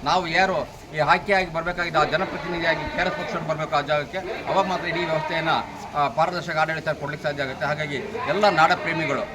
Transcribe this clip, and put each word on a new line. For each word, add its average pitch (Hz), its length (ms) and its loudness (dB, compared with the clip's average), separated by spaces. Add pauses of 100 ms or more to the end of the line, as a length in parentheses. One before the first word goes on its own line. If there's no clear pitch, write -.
ನಾವು 170 200 2 (100)
ಯಾರು 185 200 4 (380)
ಈ 156 40 0 (120)
ಆಯ್ಕೆಯಾಗಿ 185 420 4
ಬರಬೇಕಾಗಿದ್ದ 170 440 -2
ಆ 151 60 6
ಜನಪ್ರತಿನಿಧಿಯಾಗಿ 165 800 0 (100)
ಕೆ 165 80 -2
ಆರ್ 185 60 2
ಎಸ್ 180 120 -2
ಪಕ್ಷವನ್ನು 160 320 -4
ಬರಬೇಕು 156 240 -2
ಆ 143 140 4
ಜಾಗಕ್ಕೆ, 147 280 0 (320)
ಅವಾಗ 185 220 4
ಮಾತ್ರ 175 160 -2
ಇಡೀ 170 240 -2
ವ್ಯವಸ್ಥೆಯನ್ನು, 156 460 0 (400)
ಆ, 143 100 2 (100)
ಪಾರದರ್ಶಕ 165 400 0
ಆಡಳಿತ 160 320 0 (120)
ಕೊಡ್ಲಿಕ್ಕೆ 147 280 -6
ಸಾಧ್ಯ 143 140 -2
ಆಗುತ್ತೆ. 131 280 -4
ಹಾಗಾಗಿ 147 280 -4 (340)
ಎಲ್ಲ 202 160 6 (120)
ನಾಡ 160 100 8 (120)
ಪ್ರೇಮಿಗಳು 151 400 -2 (120)